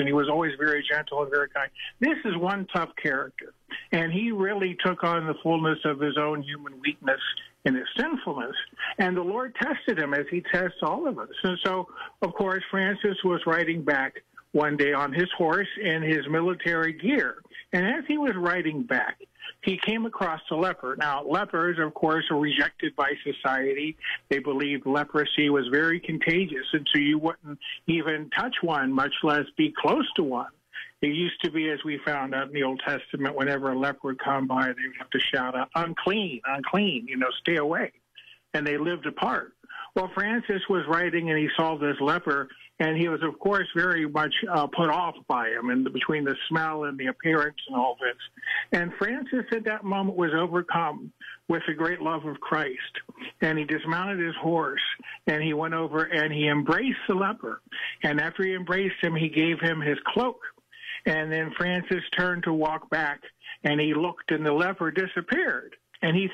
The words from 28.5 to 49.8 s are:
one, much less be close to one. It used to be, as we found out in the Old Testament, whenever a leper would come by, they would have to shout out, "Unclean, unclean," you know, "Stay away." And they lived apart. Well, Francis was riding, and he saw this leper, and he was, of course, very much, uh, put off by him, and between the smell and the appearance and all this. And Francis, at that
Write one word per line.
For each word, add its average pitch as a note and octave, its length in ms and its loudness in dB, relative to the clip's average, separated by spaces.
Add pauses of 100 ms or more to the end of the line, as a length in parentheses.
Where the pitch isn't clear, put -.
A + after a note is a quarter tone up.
one, C#3+ 300 2
much C3+ 300 2
less D3 240 4 (100)
be D3+ 200 4
close A#3 400 2
to G3 60 4
one. B2+ 280 0 (500)
It D3 140 2
used E3+ 300 -2
to E3 60 2
be, D#3 200 0
as C#3+ 140 -2
we D3 200 -2
found C3+ 300 -2
out C3+ 140 -2
in C#3+ 40 -14
the C#3+ 120 2
Old C3 220 -2
Testament, C#3 500 -2
whenever C3+ 360 0
a B2+ 60 0
leper C#3 300 -2
would C3 100 -4
come C3+ 280 0
by, C3 200 2
they B2+ 200 -2
would B2+ 120 -8
have - 120 -12
to B2+ 100 2
shout B2+ 360 0
out, B2+ 180 -2
"Unclean, E3+ 720 -2
unclean," C#3 640 0
you B2+ 80 -4
know, B2+ 140 0 (100)
"Stay E3+ 160 0
away." D#3+ 360 0 (600)
And D3+ 120 0
they D3 100 2
lived D#3 300 -2
apart. - 480 -2 (400)
Well, F#3 200 0
Francis G#3 540 0
was F3 180 2
riding, E3 440 2
and D#3 80 4
he D3+ 180 2
saw D#3+ 200 2
this C#3+ 240 0
leper, C#3+ 480 2 (300)
and D#3+ 180 2
he E3+ 120 2
was, D#3 140 0
of D#3 160 -2
course, G3 380 2
very E3+ 320 2
much, D3+ 260 0 (140)
uh, D#3 180 4
put E3 220 2
off E3+ 260 2 (120)
by A2+ 240 0
him, A#2 180 -2
and C3 240 2
between D3 320 0
the C3+ 100 0 (140)
smell D#3+ 360 0
and C#3+ 120 -4
the C3 100 -4
appearance D3 520 0 (100)
and - 80 -4
all B2 240 2
this. B2 160 -2 (560)
And F3 220 0
Francis, A#3+ 580 -2
at A3+ 120 -2
that G#3+ 200 -4